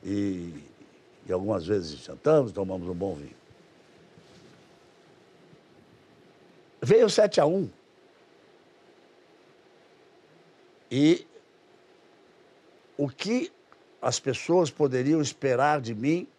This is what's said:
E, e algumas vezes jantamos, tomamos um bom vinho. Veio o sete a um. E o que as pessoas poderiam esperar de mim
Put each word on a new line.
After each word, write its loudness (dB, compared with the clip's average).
E, -6
e -6
algumas -2
vezes -4
jantamos, 0
tomamos -8
um -6
bom -6
vinho. -16
Veio 6
o 2
sete 4
a 6
um. 0
E 2
o -4
que -4
as -2
pessoas 0
poderiam 0
esperar 0
de -8
mim -2